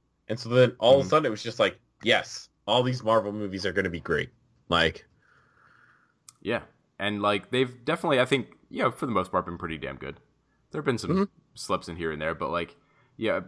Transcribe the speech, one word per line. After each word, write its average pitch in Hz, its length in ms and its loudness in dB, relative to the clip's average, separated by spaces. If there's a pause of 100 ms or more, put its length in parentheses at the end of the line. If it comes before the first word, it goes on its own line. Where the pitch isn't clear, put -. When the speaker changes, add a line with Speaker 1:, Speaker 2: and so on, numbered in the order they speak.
(280)
Speaker 1:
And 113 100 -4
so 117 120 -10
then 123 280 6
all 120 140 8
of 139 60 10
a - 20 4
Speaker 2:
Mm-hmm. 135 100 -2
Speaker 1:
sudden 151 160 2
it 120 40 0
was 107 120 -8
just 117 160 -8
like, 101 220 2 (240)
"Yes, - 440 0 (160)
all 120 200 4
these 123 180 -2
Marvel 110 300 2
movies 98 340 -6
are 90 60 -2
gonna 92 180 0
be 82 80 -8
great." - 320 -2 (380)
Like 82 360 2 (1400)
Speaker 2:
Yeah. 101 200 -4 (380)
And, 104 200 -4
like, 104 300 0
they've 123 340 -2
definitely, 156 360 0
I 127 40 6
think, 127 260 -2 (200)
you 233 140 -4
know, 120 80 2
for - 140 -6
the 123 60 -4
most 92 200 0
part, 90 140 0
been 87 120 -8
pretty 80 200 -6
damn 67 180 -8
good. 65 240 -12 (500)
There 151 80 -8
have 151 80 -8
been 123 120 0
some 95 120 -6
Speaker 1:
Mm-hmm. 190 140 2 (320)
Speaker 2:
slips - 320 -4
in 85 80 -10
here 82 160 -4
and 76 100 -6
there, 80 140 -4
but, 76 140 -6
like, 85 260 -6 (400)
yeah, 104 320 0